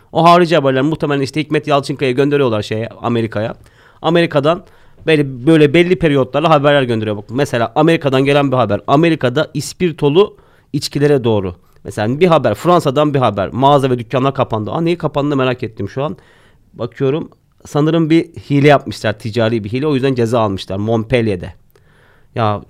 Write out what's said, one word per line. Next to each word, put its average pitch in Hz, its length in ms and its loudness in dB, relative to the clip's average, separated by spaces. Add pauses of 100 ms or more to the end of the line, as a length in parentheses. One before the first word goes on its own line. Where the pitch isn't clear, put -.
(120)
O 165 120 2
harici 175 320 6
haberler 135 260 2
muhtemelen 147 400 -2
işte 135 200 -4
Hikmet 147 260 -4
Yalçınkaya 143 440 0
gönderiyorlar 135 500 0
şeye, 110 260 -6
Amerika'ya. 113 680 -4 (460)
Amerika'dan 165 640 0 (420)
böyle, 139 420 0
böyle 151 260 6
belli 175 260 2
periyotlarla 147 500 0
haberler 143 340 4
gönderiyor. 110 340 -2
Bak 104 120 -14
mesela 120 460 -2
Amerika'dan 147 500 2
gelen 143 260 2
bir 127 60 0
haber. 101 300 0
Amerika'da 147 640 0
ispirtolu 156 840 -2 (360)
içkilere 147 500 0
doğru. 101 320 -2 (280)
Mesela 117 360 -6
bir 185 80 4
haber, 127 280 2
Fransa'dan 151 580 0
bir 139 60 0
haber. 101 300 0
Mağaza 135 400 2
ve 123 100 0
dükkanlar 131 340 -2
kapandı. 110 380 -4
Aa, 165 100 -4
niye 170 160 -2
kapandı 147 380 -4
merak 127 280 -2
ettim 104 260 -10
şu 135 140 -6
an. 170 140 -8 (560)
Bakıyorum, 135 560 -4 (360)
sanırım 156 440 0
bir 165 160 2
hile 143 420 0
yapmışlar, 117 520 0
ticari 113 440 -2
bir 101 60 -10
hile. 131 180 -4
O 147 60 0
yüzden 131 220 0
ceza 117 240 0
almışlar 98 380 -4
Montpellier'de. 110 760 -2 (840)
Ya 107 340 -2